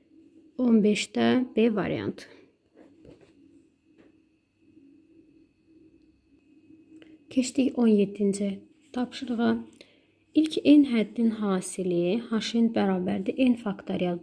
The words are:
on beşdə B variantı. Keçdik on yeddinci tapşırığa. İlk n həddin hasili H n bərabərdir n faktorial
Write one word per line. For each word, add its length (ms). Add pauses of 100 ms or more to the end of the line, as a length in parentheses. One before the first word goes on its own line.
(580)
on 260
beşdə 600 (120)
B 200
variantı. 480 (4000)
Keçdik 480
on 80
yeddinci 720 (340)
tapşırığa. 600 (840)
İlk 300
n 260
həddin 400
hasili 880
H 400
n 160
bərabərdir 640
n 180
faktorial 680